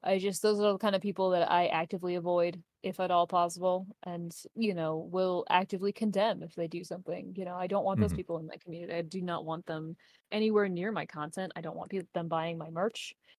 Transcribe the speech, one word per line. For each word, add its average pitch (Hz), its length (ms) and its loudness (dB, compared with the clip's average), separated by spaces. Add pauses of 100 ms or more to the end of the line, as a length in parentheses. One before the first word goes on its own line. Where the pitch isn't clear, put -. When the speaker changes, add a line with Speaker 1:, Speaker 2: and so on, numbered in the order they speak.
Speaker 1:
I 190 160 4
just, 190 220 -2
those 214 180 4
are 208 140 4
the 190 40 -2
kind 202 180 2
of 190 60 0
people 190 300 2
that 175 180 4
I 175 180 6
actively 170 480 -2
avoid, 175 460 2 (220)
if 190 160 -4
at 185 120 0
all 175 160 6
possible, 180 600 2 (160)
and, 170 320 -6 (200)
you 220 200 2
know, 160 220 0 (140)
will 185 380 2
actively 196 440 2
condemn 208 500 0
if 165 100 -12
they 170 140 -2
do 170 160 -8
something. 180 520 -8
You 190 100 -6
know, 180 100 -8
I 185 120 -2
don't 202 180 0
want 196 140 2
those 202 120 4
Speaker 2:
Mm-hmm. 165 60 -2
Speaker 1:
people 170 220 -4
in 156 80 -10
my - 160 -14
community. 170 300 -10
I 170 80 -2
do 175 200 -6
not 170 240 -4
want 160 200 -6
them 160 300 -6 (360)
anywhere 214 380 4
near 180 220 -2
my 170 160 -4
content. 156 480 -6
I - 60 -8
don't 160 160 -8
want - 140 -10
peop-, 190 220 -4
them 170 140 -2
buying 165 300 -2
my 156 120 -10
merch. 175 460 -4 (240)